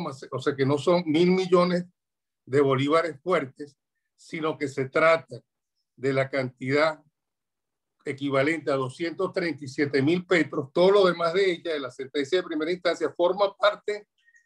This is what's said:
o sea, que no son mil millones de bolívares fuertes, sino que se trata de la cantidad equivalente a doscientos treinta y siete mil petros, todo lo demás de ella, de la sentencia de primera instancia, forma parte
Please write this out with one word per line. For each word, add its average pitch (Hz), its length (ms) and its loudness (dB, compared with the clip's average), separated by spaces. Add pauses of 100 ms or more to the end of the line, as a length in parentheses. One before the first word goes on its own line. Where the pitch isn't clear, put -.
(300)
o 131 100 -6
sea, 139 160 -2
que 135 100 0
no 143 120 2
son 175 280 2
mil 170 260 4
millones 180 520 2 (600)
de 131 140 0
bolívares 143 600 2
fuertes, 147 560 -4 (400)
sino 156 400 -6
que 147 120 -6
se 131 200 -6
trata 160 520 0 (560)
de 135 160 -2
la 135 160 0
cantidad 139 720 -2 (1040)
equivalente 143 680 -2
a - 20 0
doscientos 160 580 -6
treinta 156 320 -6
y 131 40 -12
siete 143 340 -2
mil 175 240 0
petros, 156 460 -2
todo 180 180 4
lo 208 160 6
demás 170 280 0
de 196 180 0
ella, 170 200 -8
de 151 60 -4
la 127 120 -8
sentencia 139 480 -4
de 180 60 -2
primera 160 280 -4
instancia, 165 440 -4
forma 190 400 0
parte 208 520 -2 (380)